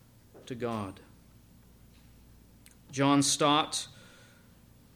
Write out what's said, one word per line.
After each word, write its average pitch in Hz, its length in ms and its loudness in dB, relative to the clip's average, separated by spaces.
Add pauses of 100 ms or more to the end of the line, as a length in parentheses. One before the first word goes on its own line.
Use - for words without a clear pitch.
(460)
to 131 100 -12
God. 110 460 -6 (1900)
John 139 280 4
Stott, 147 680 0 (1080)